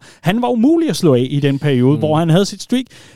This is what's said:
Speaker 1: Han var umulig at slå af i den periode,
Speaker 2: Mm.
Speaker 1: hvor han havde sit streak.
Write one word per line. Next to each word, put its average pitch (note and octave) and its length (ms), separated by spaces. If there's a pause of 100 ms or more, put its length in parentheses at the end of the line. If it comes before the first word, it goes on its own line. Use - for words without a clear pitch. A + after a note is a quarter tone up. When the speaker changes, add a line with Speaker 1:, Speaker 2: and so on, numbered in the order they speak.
(220)
Speaker 1:
Han G#3+ 200
var B3 60
umulig D4 420
at E3+ 60
slå D3+ 180
af B2+ 160
i C#3+ 100
den C#3 180
periode, C3+ 360
Speaker 2:
Mm. - 40
Speaker 1:
hvor D3+ 180
han E3 140
havde F3+ 160
sit G3 160
streak. B3+ 220 (300)